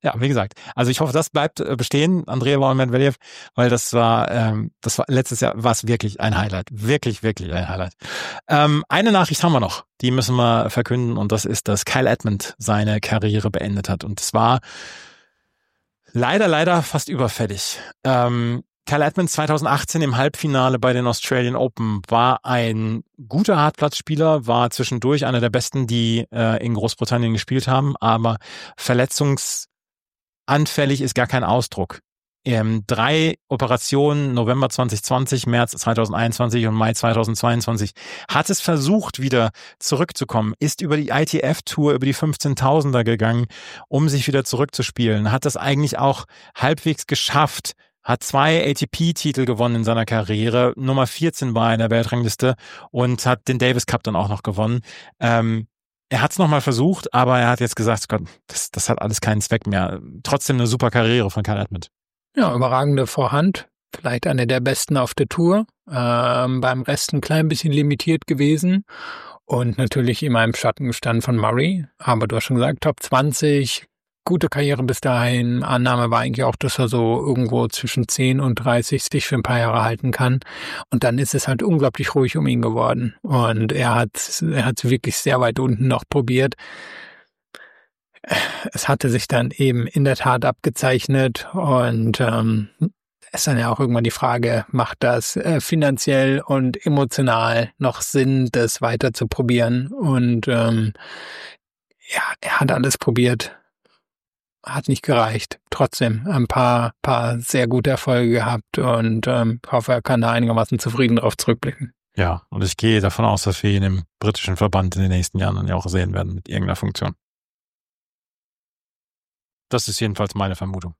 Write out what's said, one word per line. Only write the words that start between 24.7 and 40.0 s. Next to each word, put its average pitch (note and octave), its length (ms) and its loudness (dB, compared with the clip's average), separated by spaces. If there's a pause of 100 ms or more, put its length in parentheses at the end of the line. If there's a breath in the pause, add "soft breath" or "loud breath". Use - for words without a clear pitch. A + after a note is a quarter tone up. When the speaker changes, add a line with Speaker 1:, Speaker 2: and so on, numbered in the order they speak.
Speaker 1:
einer B2 140 0
der A#2 100 2
besten, B2 380 -2
die, A#2 460 0
äh, A2+ 280 0
in A#2+ 120 -2
Großbritannien A#2 580 0
gespielt B2+ 380 -2
haben, C3+ 320 0
aber A2+ 340 2 (420 loud breath)
verletzungs-, C3+ 880 0 (800)
anfällig C#3+ 560 0
ist C3 140 -2
gar B2 120 2
kein B2 160 0
Ausdruck. G2 560 -2 (460)
Ähm, A2 420 0
drei D3 480 2 (120)
Operationen, C#3 840 0
November B2 340 2
zwanzig A#2 340 -2
zwanzig, B2+ 460 0
März A#2+ 240 2
zweitausendeinundzwanzig A2+ 960 0
und A2 60 0
Mai A2 180 2
zweitausendzweiundzwanzig, A2+ 1040 0 (360 loud breath)
hat D3+ 200 0
es G3 100 0
versucht, D#3+ 640 0
wieder B2 300 2 (280 loud breath)
zurückzukommen, B2 800 -2